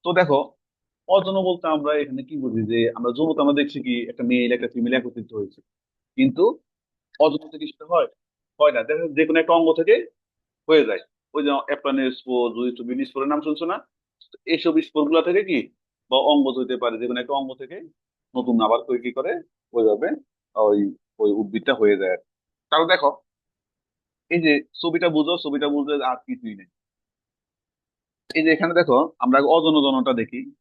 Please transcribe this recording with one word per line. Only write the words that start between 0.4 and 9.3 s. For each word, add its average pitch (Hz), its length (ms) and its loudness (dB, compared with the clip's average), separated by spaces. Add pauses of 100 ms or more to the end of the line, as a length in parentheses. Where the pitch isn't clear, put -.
অজন 190 260 2 (120)
বলতে 175 180 -2 (100)
আমরা 147 160 -2 (100)
এখানে 139 280 -8
কি 156 140 -14
বুঝি, 113 180 -4 (100)
যে 117 80 2 (180)
আমরা 123 200 -2
যৌন 160 160 0
তো 151 100 -2
আমরা 143 160 4
দেখছি 143 260 -2
কি 123 80 -2 (180)
একটা 123 180 -8
মেল 123 240 2
একটা 120 200 -4
ফিমেল 120 220 -2
একত্রিত 120 420 -6
হয়েছে, 98 220 -10 (580)
কিন্তু 131 260 2 (840)
অজন 156 180 0 (100)
থেকে 151 180 -12
সেটা - 200 -20
হয়, 160 160 2 (520)
হয় 147 160 6
না। 113 120 2
দেখো, 156 180 -2 (120)
যে 156 80 4
কোনো 156 140 2